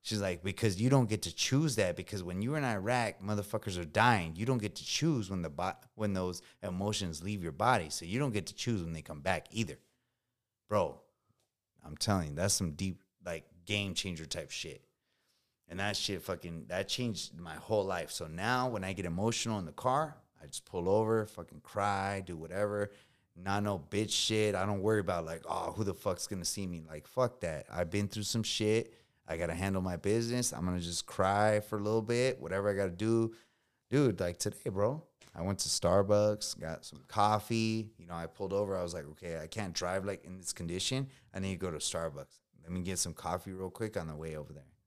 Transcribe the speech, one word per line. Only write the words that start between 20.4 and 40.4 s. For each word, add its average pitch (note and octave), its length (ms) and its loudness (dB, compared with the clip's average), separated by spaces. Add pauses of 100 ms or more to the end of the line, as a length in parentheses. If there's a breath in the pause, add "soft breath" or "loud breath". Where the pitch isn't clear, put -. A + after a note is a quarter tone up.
I D2+ 60 -18
just - 180 -12
pull F2 240 -2
over, A2 360 4
fucking E2 360 -14
cry, G2 640 0
do F2+ 120 -6
whatever. G2+ 540 -2 (440 loud breath)
Not G2 280 0
no G2+ 140 0 (120)
bitch G2+ 220 0
shit. G#2+ 440 2
I F#2 100 2
don't G2+ 160 0
worry G#2+ 200 4
about, F2 240 0
like, E2 220 -8
"Oh, - 260 -4
who G#2+ 100 -2
the G2 100 0
fuck's - 340 -2
gonna F#2 180 -6
see G2 220 -4
me?" E2+ 200 -6
Like, D#2 200 -14
fuck - 340 0
that. D#2+ 280 -4
I've E2+ 200 -2
been G2+ 180 0
through G#2+ 160 -4
some A2+ 200 0
shit. A2 500 2 (340 loud breath)
I D#2+ 100 -4
gotta E2+ 180 -2
handle F#2+ 260 0
my F2+ 160 -2
business. A#2 560 2
I'm D2+ 120 -4
gonna F2+ 140 0
just E2+ 260 -4
cry G#2 540 4
for G#2+ 180 -4
a G2+ 40 -2
little G#2+ 200 2
bit, A#2+ 400 2
whatever G2 280 0
I G2 40 2
gotta G2 180 2
do. A2+ 420 4 (560 loud breath)
Dude, B2 320 4
like F2 180 0
today, - 300 -4
bro, G#2+ 340 2 (320)
I E2 60 -6
went F#2+ 180 0
to - 100 0
Starbucks, G#2 920 4
got D#2+ 260 -8
some D2 220 -16
coffee. A2 880 2
You E2+ 100 -20
know, F2 80 -10
I E2 120 -6
pulled F#2+ 260 -6
over. G2 240 0
I F2+ 60 0
was E2+ 100 -4
like, D#2 180 -6
"Okay, E2 260 -8
I D#2+ 100 -8
can't F#2+ 260 -6
drive, F#2 320 -2
like, G2 180 -4
in F#2 140 -12
this F2+ 160 -8